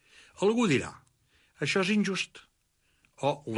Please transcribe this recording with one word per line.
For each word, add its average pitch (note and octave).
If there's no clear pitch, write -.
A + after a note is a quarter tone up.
Algú A3+
dirà, B2
"Això D#3
és F3+
injust", G3
o C#3